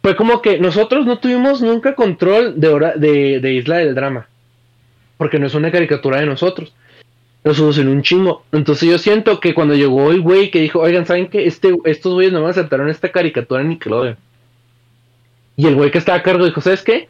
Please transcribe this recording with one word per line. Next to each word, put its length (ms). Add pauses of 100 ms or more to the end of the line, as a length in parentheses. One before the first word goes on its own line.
fue 140
como 260
que 180
nosotros 460
no 140
tuvimos 420
nunca 340
control 640
de 100
hora, 260
de, 440
de 140
Isla 240
del 180
Drama, 320 (920)
porque 220
no 80
es 80
una 160
caricatura 480
de 80
nosotros. 460 (680)
Nos 140
solucionó 340
un 100
chingo. 500
Entonces 380
yo 80
siento 420
que 140
cuando 220
llegó 360
el 100
güey 280
que 120
dijo, 180
"Oigan, 260
¿saben 220
qué? 180
Este, 300 (100)
estos 280
güeyes 200
no 100
me 60
aceptaron 400
esta 220
caricatura 500
en 80
Nickelodeon". 480 (1400)
Y 100
el 80
güey 160
que 80
estaba 200
a 40
cargo 220
dijo, 160
"¿Sabes 220
qué? 260